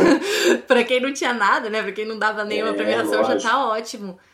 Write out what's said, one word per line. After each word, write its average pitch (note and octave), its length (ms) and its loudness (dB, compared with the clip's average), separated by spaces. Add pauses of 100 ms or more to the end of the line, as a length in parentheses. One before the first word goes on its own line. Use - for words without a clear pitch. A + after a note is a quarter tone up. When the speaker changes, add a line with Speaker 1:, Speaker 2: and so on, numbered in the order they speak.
(300)
Speaker 1:
<laughs> - 380 0
Pra A#3+ 160 4
quem B3+ 160 0
não C#4 140 -2
tinha C4+ 200 -2
nada, A3+ 360 0
né? A3 120 -2
Pra G3 100 -6
quem G#3+ 140 -8
não A3 140 -8
dava G#3 240 -2
nenhuma G#3 280 -2
Speaker 2:
É, - 20 -4
Speaker 1:
premiação, G#3+ 500 0
já B3+ 100 0
Speaker 2:
lógico. - 80 0
Speaker 1:
tá A#3+ 280 0
ótimo. G#3+ 500 -8 (140)